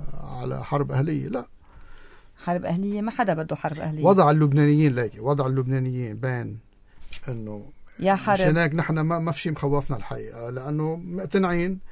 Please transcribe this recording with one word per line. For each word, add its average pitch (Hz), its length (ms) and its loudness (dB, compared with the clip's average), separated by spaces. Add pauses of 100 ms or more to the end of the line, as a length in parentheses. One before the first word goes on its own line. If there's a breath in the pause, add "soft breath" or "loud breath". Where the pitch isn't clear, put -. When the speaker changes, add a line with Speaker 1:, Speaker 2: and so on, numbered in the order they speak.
(220)
Speaker 1:
على 127 420 -6
حرب 139 280 -2
أهلية. 139 360 0
لا. 240 180 -6 (1000 soft breath)
Speaker 2:
حرب 180 200 -2
أهلية؟ 202 360 -2
ما 220 100 -4
حدا 196 240 0
بده 160 220 -4
حرب 151 220 -4
أهلية. 156 260 -2
Speaker 1:
وضع 180 260 8
اللبنانيين، 147 640 6
ليكي، 113 260 -2
وضع 135 260 0
اللبنانيين 127 680 -2
بين 117 420 -4 (720 soft breath)
إنه 107 360 -8 (360)
Speaker 2:
يا 190 140 4
Speaker 1:
مش 185 60 2
Speaker 2:
حرب. 202 200 2
Speaker 1:
هناك 160 340 4
نحن 160 260 0
ما، 160 180 0
ما 165 140 -2
في - 80 -8
شيء 165 120 -4
مخوفنا 143 440 0
الحقيقة، 113 540 -10
لأنه 151 460 -4
مقتنعين 180 840 -2 (140 soft breath)